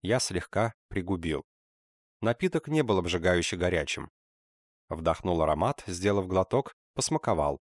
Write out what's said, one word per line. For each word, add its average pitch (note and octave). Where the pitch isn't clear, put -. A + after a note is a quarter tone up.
я A#2
слегка G#2
пригубил. F2
Напиток D3
не D3+
был A2
обжигающе F2
горячим. E2
Вдохнул E2
аромат, D#2
сделав F#2+
глоток, F#2
посмаковал. E2